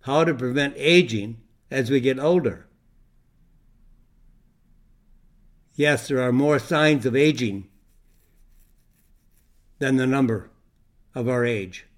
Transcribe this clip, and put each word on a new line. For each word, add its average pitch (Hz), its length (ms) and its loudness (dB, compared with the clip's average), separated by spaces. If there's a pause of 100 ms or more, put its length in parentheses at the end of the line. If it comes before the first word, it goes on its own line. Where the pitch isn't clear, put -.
How 147 240 0
to 165 100 0
prevent 131 420 -4
aging 120 640 0 (280)
as 131 200 -2
we 139 100 2
get 131 180 0
older. 143 480 -2 (3000)
Yes, 147 320 2
there 131 120 0
are 127 120 0
more 143 260 2
signs 151 480 2
of 120 80 -2
aging 123 540 0 (2000)
than 131 160 0
the 131 140 0
number 123 420 -2 (640)
of 120 140 -6
our 123 160 -2
age. 101 420 -6 (120)